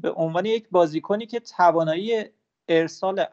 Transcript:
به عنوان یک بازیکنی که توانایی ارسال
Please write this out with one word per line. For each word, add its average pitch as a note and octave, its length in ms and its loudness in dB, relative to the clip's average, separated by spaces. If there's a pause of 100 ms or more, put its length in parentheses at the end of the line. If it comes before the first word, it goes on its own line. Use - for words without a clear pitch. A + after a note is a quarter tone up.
به E3+ 100 -2
عنوان E3 340 -2
یک A3+ 260 -2
بازیکنی F3+ 540 0
که A#3 140 -8
توانایی F3+ 840 0 (460)
ارسال E3+ 640 0